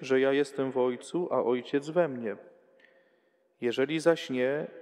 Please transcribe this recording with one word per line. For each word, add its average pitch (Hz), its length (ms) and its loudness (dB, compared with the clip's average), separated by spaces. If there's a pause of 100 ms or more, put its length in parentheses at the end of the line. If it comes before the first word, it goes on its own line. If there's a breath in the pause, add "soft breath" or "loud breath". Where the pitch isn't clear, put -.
że 131 200 2
ja 135 120 4
jestem 139 380 0
w 127 80 -2
Ojcu, 127 520 -2
a 127 120 2
Ojciec 127 480 0
we 165 180 2
mnie. 117 280 -6 (1200 soft breath)
Jeżeli 135 400 0
zaś 160 300 2
nie, 135 360 0 (160)